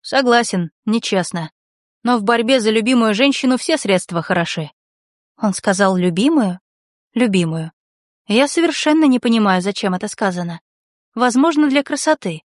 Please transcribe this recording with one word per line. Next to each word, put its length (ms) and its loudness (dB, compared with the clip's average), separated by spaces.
«Согласен, 680 0
нечестно. 640 -4
Но 160 0
в 60 -4
борьбе 360 2
за 100 0
любимую 440 2
женщину 420 0
все 220 -2
средства 440 -2
хороши». 480 -4
Он 140 -2
сказал 420 0
«любимую»? 640 0
Любимую. 580 0
Я 220 2
совершенно 560 2
не 140 4
понимаю, 440 2
зачем 320 -4
это 140 -6
сказано. 520 -6
Возможно, 540 2
для 140 2
красоты. 600 -4